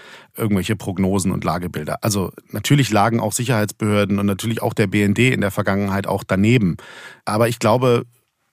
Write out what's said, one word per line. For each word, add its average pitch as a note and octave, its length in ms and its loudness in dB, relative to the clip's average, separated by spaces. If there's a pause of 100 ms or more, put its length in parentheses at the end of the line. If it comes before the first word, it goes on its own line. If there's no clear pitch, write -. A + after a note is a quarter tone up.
(360)
Irgendwelche G2+ 400 -2
Prognosen F#2+ 560 0
und F2 120 -4
Lagebilder. D#2+ 580 -4
Also G2+ 300 -2 (180)
natürlich B2+ 400 2
lagen A2 300 2
auch G#2+ 140 -2
Sicherheitsbehörden G#2 840 0
und G2+ 80 0
natürlich G#2+ 380 -2
auch A2+ 100 -2
der A2 140 0
B G#2 160 2
N G2+ 100 2
D B2 180 4
in G2+ 100 -2
der G2 100 0
Vergangenheit G2 560 -2
auch F#2+ 160 -2
daneben. G2+ 540 2 (460)
Aber G#2+ 240 0
ich A#2 120 -4
glaube, A#2+ 480 2 (460)